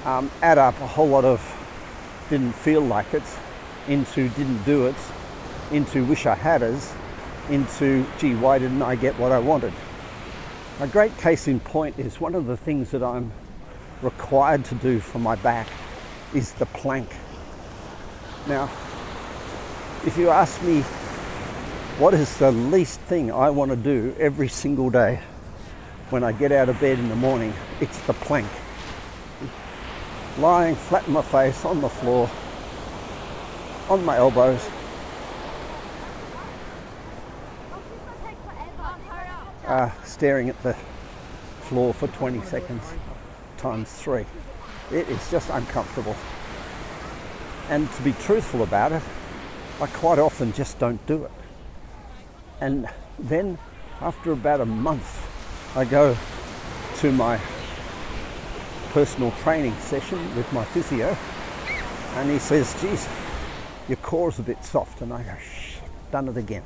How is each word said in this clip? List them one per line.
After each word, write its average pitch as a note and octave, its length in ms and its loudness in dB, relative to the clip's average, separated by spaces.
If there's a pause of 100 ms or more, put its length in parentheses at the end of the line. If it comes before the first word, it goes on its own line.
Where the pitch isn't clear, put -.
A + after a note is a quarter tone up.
um, C3+ 260 0 (120)
add E3 160 10
up B2+ 240 8
a C3 40 -4
whole D3+ 220 6
lot C3+ 160 8
of B2+ 160 8 (880)
"didn't C3+ 240 2
feel D#3 300 6
like G#2+ 320 2
it" D3 80 2 (640)
into C3+ 420 2
"didn't B2+ 380 0
do C#3+ 180 6
it," C3+ 120 2 (760)
into C#3+ 320 2
"wish C#3+ 220 2
I A2 80 6
had D3+ 280 4
us," A#2 300 0 (560)
into, C3+ 560 4 (140)
"Gee, C3+ 160 4
why C3 240 6
didn't C3 240 2
I B2+ 120 2
get B2 240 2
what B2+ 140 4
I B2+ 60 6
wanted?" B2 340 2 (1080)
A C#3+ 60 0
great G#3 300 4
case E3 320 4
in B2+ 120 4
point D3+ 380 -2
is B2 220 -6
one E3 140 -2
of E3 100 0
the A#2+ 120 -2
things C#3+ 340 -2
that B2+ 120 0
I'm A#2+ 300 -2 (720)
required C#3 640 4
to B2 80 -6
do A#2+ 260 2
for - 180 -6
my A2+ 180 2
back A#2 320 2 (680)
is B2 180 0
the - 140 0
plank. C3+ 420 -4 (1400)
Now, C#3 220 0 (1400)
if E3 140 0
you F3 100 6
ask E3 340 6
me D#3+ 220 4 (1120)
what F#3 160 8
is D3+ 220 4
the C3+ 160 8
least C3+ 560 4
thing D#3 240 2
I C#3 180 6
want C#3 220 2
to B2 40 0
do B2 440 2
every C#3+ 260 2
single C3 420 0
day A#2 300 6 (920)
when B2 120 2
I A#2 80 4
get C#3 220 4
out C3+ 160 8
of A#2+ 100 2
bed C3+ 180 6
in A#2+ 120 0
the A2+ 80 0
morning, A#2+ 360 2 (280)
it's - 260 -2
the C3+ 60 2
plank. B2 340 0 (1900)
Lying E3 380 6
flat - 320 2
on D3 60 2
my D3+ 80 4
face C3+ 420 4
on E3 160 2
the C3 80 2
floor, B2 420 4 (1600)
on F#3 140 6
my C#3+ 120 4
elbows, B2 440 8 (3250)
Oh, F4+ 1800 -10 (140)
uh, B2+ 240 2 (140)
staring C#3 440 2
at - 140 -6
the B2+ 140 0 (840)
floor B2 300 2
for - 140 -2
twenty B2 360 -4
seconds A#2+ 420 -6 (720)
times A2 340 -4
three. A#2+ 340 -2 (680)
It E3 160 0
is C#3 240 -4
just - 180 0
uncomfortable. A#2 640 -2 (1500)
And D3 260 2
to B2+ 80 -6
be C3 100 4
truthful G3 500 2
about G#2 300 4
it, D#3+ 100 0 (800)
I D3 80 0
quite D#3+ 320 4
often C3 320 4
just - 260 -4
don't A#2+ 300 0
do D3+ 160 0
it. - 80 -12 (1300)
And C3+ 280 0 (320)
then E3+ 360 0 (440)
after E3 320 -2
about C#3+ 280 2
a A#2 40 2
month, A#2 600 -2 (520)
I C3 80 4
go C3+ 320 8 (840)
to C#3+ 140 6
my A#2 260 4 (1500)
personal C3+ 400 2 (120)
training D3 360 2
session C#3+ 380 -4 (160)
with A#2+ 180 -2
my A#2+ 120 0
physio, D#3 520 0 (1000)
and C#3 120 0
he C#3+ 120 2
says, D3+ 400 4
"Geez, G3 260 -2 (800)
your B2+ 120 -2
core's E3+ 420 0
a - 20 -4
bit A#2 220 -4
soft." - 380 -2
And A#2+ 100 -6
I A#2+ 100 -6
go, G#2 160 -8
"Shit, - 720 -12
done C#3 160 0
it A#2+ 100 -4
again." G#2 300 -4